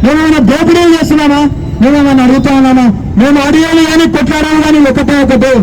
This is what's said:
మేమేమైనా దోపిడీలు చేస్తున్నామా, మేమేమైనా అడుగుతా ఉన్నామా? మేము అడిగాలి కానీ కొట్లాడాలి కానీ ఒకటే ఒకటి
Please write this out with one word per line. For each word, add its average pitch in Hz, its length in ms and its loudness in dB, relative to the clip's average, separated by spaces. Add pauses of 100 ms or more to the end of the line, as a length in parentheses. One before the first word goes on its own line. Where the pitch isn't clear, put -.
మేమేమైనా 311 360 0
దోపిడీలు 339 540 2
చేస్తున్నామా, 294 480 0 (400)
మేమేమైనా 277 420 2
అడుగుతా 262 320 0
ఉన్నామా? 262 280 2 (400)
మేము 285 240 2
అడిగాలి 320 380 0
కానీ 320 260 0
కొట్లాడాలి 302 520 -2
కానీ 302 160 2
ఒకటే 277 440 0
ఒకటి 262 400 0